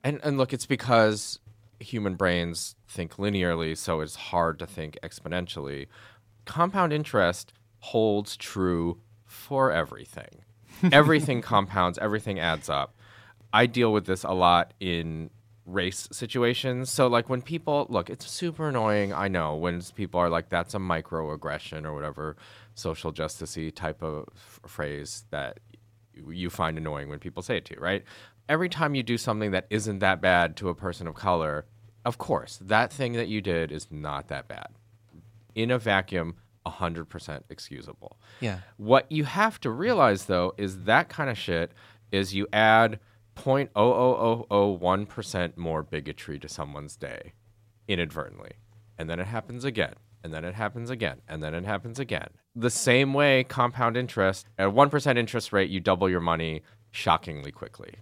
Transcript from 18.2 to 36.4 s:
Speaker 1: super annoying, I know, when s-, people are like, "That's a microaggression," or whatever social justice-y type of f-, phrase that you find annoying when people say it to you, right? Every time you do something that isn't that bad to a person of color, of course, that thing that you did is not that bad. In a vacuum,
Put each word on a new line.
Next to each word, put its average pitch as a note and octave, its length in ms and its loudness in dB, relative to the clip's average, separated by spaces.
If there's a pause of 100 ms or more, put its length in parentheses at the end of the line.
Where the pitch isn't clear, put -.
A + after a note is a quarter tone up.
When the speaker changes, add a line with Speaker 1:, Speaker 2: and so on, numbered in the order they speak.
Speaker 1:
super D#3+ 380 -6
annoying, G#2+ 440 2
I F#2 160 -2
know, D#2+ 280 0
when F2 220 -2
s-, F2 120 -10
people F2+ 300 -4
are F2 80 4
like, E2 200 0
"That's F2 260 -2
a G#2+ 40 -4
microaggression," D#2 1080 -6
or D#2 100 -6
whatever D2+ 420 -8 (380)
social E2 380 -6
justice-y D#2 640 -8
type D#2 280 -6
of D2+ 320 -8
f-, - 320 -20
phrase D2 640 -10
that C#2+ 300 -8 (540)
you E2 360 -8
find D#2+ 280 -2
annoying D2 300 -6
when D2 100 -10
people F2 240 -12
say A#2 140 -2
it - 100 -4
to - 80 -16
you, - 60 -16
right? F#2 240 -2 (440)
Every E3 200 0
time D3+ 260 -2
you C3+ 80 0
do A#2 140 0
something G#2+ 360 -2
that F#2 180 0
isn't G#2 300 -2
that F#2+ 200 2
bad F2 360 4
to G2 120 -4
a E2+ 60 -2
person F2+ 320 -8
of D#2 80 -8
color, D#2+ 520 0 (380)
of A#2+ 140 -4
course, - 440 -4
that G#2+ 300 2
thing B2+ 220 -2
that A#2 140 -2
you G#2+ 120 -2
did E2+ 300 0
is D2+ 200 -10
not D2 380 -8
that C2+ 200 -8
bad. - 200 -14 (840)
In A2+ 160 0
a B2 80 2
vacuum, F#2+ 580 0 (280)